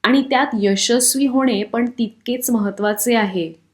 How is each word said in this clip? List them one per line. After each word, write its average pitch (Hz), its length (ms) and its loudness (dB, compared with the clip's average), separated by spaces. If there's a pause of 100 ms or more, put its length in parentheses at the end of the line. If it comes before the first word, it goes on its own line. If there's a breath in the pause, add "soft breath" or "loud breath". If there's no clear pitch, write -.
आणि 262 180 4
त्यात 269 260 0 (120)
यशस्वी 240 640 2
होणे 247 380 2
पण 240 260 -2
तितकेच 240 600 -6
महत्त्वाचे 208 640 0
आहे. 185 580 -2